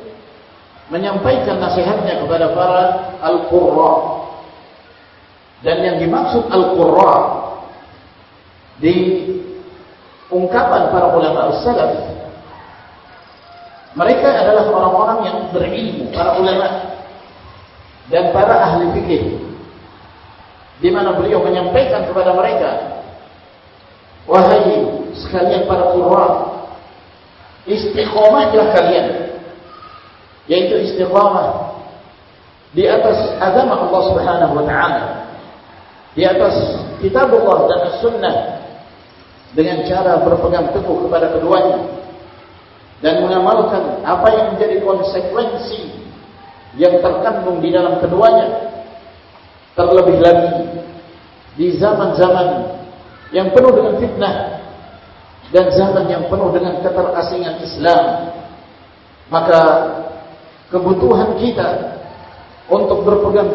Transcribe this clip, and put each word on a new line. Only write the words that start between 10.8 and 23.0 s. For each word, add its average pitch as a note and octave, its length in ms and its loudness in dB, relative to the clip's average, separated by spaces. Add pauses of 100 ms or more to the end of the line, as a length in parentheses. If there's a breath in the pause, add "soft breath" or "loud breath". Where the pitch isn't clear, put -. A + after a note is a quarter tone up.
para F3 240 2
ulama - 480 0
salaf, - 280 0 (2000)
mereka A#3 340 2
adalah G#3 440 2
orang-orang G#3+ 560 0
yang - 100 -6 (140)
berilmu, F3 600 -6
para E3+ 280 0
ulama F#3+ 280 0 (1400)
dan F3 240 0
para G#3+ 200 4 (160)
ahli F3 260 0
fikih, - 260 -2 (1600)
di F3 100 2
mana F3+ 240 -2
beliau F#3 300 0
menyampaikan F#3 640 0
kepada F3+ 240 0
mereka, C#3+ 360 0 (1600)